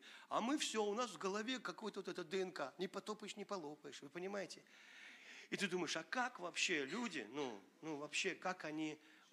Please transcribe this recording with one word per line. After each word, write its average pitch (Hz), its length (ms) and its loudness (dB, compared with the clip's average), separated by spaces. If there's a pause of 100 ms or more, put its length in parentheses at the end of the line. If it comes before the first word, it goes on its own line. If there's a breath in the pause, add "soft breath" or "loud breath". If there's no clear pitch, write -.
(300 loud breath)
А 147 120 4
мы 262 160 4
всё, 220 260 2
у 208 120 4
нас 233 160 2
в 165 80 -8
голове 214 400 2
какой-то 196 400 -4
вот 185 80 -4
этот 175 220 -2
Д 190 120 4
Н 185 100 2
К. 139 280 -2
Не 190 80 2
потопаешь, 202 500 -4
не 202 80 -4
полопаешь, 151 560 -6
вы 143 80 -10
понимаете? 185 540 -4 (880 loud breath)
И - 40 2
ты 196 120 4
думаешь, 170 300 2
а 160 60 0
как - 360 0
вообще 165 460 4
люди, 160 460 -2
ну, 127 300 0 (200)
ну, 156 160 -2
вообще, 151 380 2
как 185 300 -2
они 156 340 0 (340 loud breath)